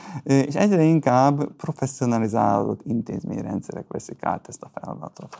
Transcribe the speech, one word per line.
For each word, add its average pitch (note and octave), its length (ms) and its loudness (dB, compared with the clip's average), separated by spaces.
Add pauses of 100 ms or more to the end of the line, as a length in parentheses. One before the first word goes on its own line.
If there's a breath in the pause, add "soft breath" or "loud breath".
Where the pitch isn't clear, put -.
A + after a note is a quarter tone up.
(240 loud breath)
ö, C#3 160 4
és C#3+ 160 0
egyre F#3+ 280 4
inkább C#3+ 720 4
professzionalizálódott A2 1300 0
intézményrendszerek - 1040 -6
veszik - 360 -12
át - 240 -4
ezt - 160 -16
a - 100 -16
feladatot. - 680 -14